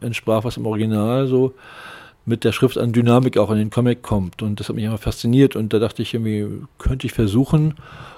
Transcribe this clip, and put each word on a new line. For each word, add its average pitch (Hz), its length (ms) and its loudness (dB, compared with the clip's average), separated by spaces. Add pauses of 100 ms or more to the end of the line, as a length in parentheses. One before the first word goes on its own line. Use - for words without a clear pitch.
entsprach, 113 420 -2
was 117 140 -6
im 117 100 -6
Original 110 640 0
so 127 240 2 (720)
mit 113 200 -2
der 110 80 4
Schrift - 240 2
an 120 160 0
Dynamik 120 460 4
auch 104 120 2
in 107 60 0
den 107 140 0
Comic 123 320 0
kommt 98 400 -4
und 104 180 -4
das 107 80 -8
hat 107 80 -6
mich 107 80 -4
immer 110 140 -4
fasziniert 123 580 2
und 110 160 -2
da 110 60 2
dachte 110 240 -2
ich - 120 -6
irgendwie, 107 320 -2 (300)
könnte 131 300 -4
ich 117 80 -6
versuchen 135 600 2 (440)